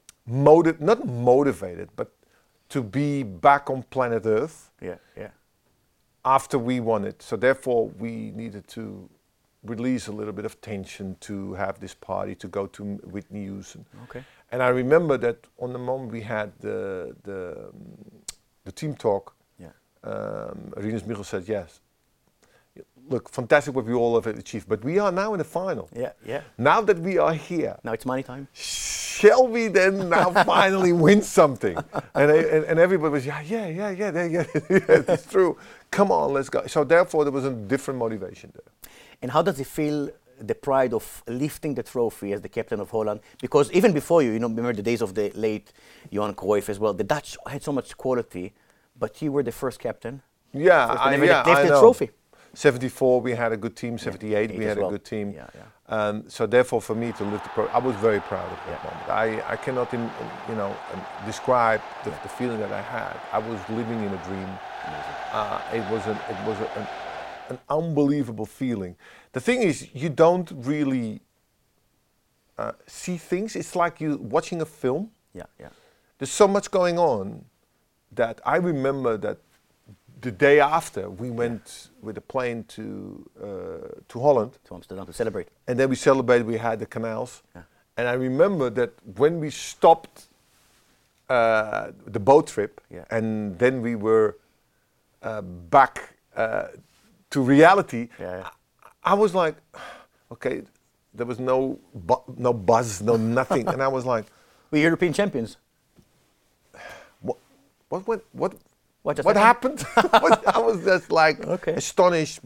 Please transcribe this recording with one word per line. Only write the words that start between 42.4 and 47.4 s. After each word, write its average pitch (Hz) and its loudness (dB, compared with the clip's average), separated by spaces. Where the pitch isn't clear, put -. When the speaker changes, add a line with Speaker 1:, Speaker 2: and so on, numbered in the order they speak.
Speaker 2:
the 92 -14
captain 110 -6
of 95 -10
Holland? 107 -2
Because 143 2
even 185 4
before 160 4
you, 117 2
you 110 -2
know, 117 -2
remember 117 -4
the 104 -8
days 117 0
of 98 -4
the 104 -2
late 107 -4
Johan 101 -2
Cruyff 101 0
as 98 -4
well, 107 0
the 95 -4
Dutch 147 -6